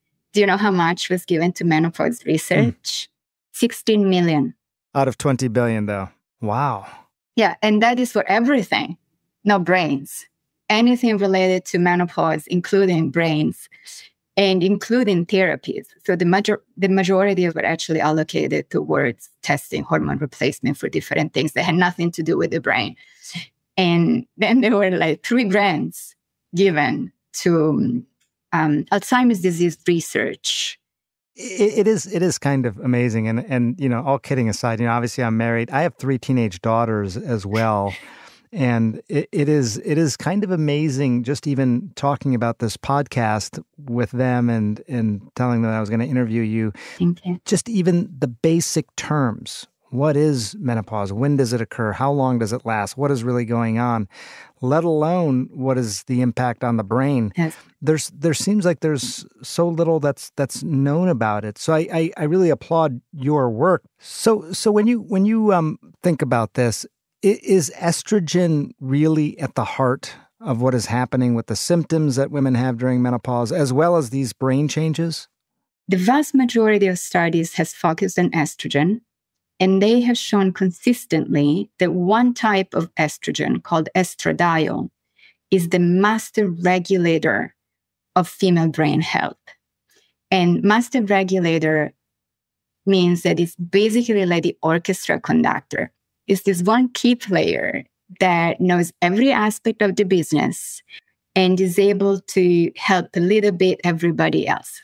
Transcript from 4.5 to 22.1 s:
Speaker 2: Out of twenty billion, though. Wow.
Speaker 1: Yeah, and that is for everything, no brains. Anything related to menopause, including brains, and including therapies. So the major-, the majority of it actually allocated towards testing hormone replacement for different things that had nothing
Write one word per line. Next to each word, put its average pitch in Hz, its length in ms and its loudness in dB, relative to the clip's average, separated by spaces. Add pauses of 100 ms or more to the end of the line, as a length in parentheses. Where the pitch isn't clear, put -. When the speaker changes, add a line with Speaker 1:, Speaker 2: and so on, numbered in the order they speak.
Speaker 2:
Out 139 140 2
of 120 100 -4
twenty 131 300 0
billion, 113 380 0
though. 98 240 -6 (300)
Wow. 113 460 -4 (480)
Speaker 1:
Yeah, 226 260 2
and 214 220 2
that 240 160 2
is 247 140 -2
for 208 160 0
everything, 220 680 0 (460)
no 202 160 2
brains. 156 680 -2 (420)
Anything 233 480 2
related 185 480 2
to - 160 -4
menopause, 175 640 0
including 175 640 0
brains, 160 580 -2 (680)
and 190 260 2
including 202 640 2
therapies. - 600 -2 (200)
So 180 100 2
the 175 80 0
major-, 196 380 2 (140)
the 190 120 0
majority 190 560 2
of 170 120 -2
it - 80 -2
actually 165 360 -2
allocated 151 680 -2
towards 147 580 -2 (140)
testing 147 400 -4
hormone 151 340 -2
replacement 139 640 -4
for - 100 -6
different - 460 -4
things 151 180 -2
that - 120 -2
had 170 100 0
nothing 175 380 0